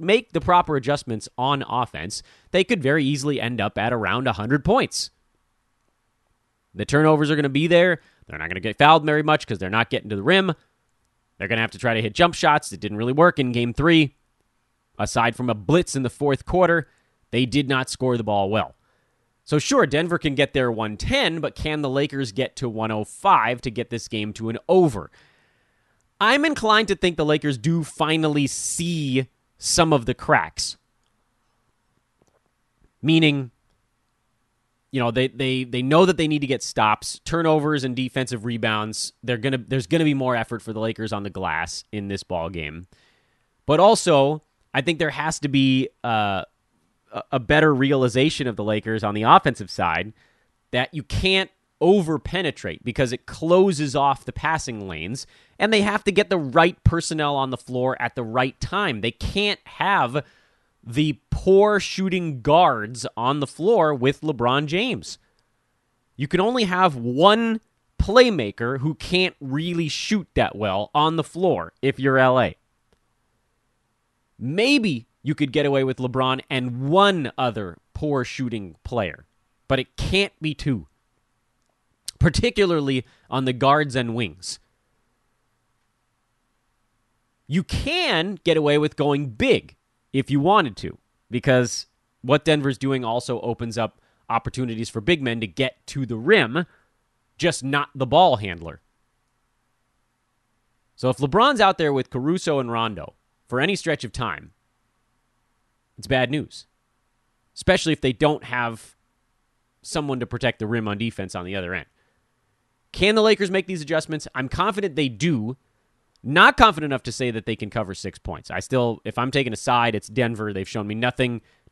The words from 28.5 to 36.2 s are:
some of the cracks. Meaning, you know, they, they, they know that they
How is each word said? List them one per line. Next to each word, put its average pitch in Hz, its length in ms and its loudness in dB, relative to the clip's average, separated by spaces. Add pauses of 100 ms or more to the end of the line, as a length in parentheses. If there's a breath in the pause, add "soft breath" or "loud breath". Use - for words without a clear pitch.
some 165 380 2
of 120 100 2
the 123 100 -2
cracks. - 600 -2 (2250)
Meaning, 147 500 2 (1400)
you 135 100 -4
know, 120 100 0
they, 127 180 0
they, 131 360 -4
they 123 160 -6
know 151 240 6
that 180 140 2
they 160 100 0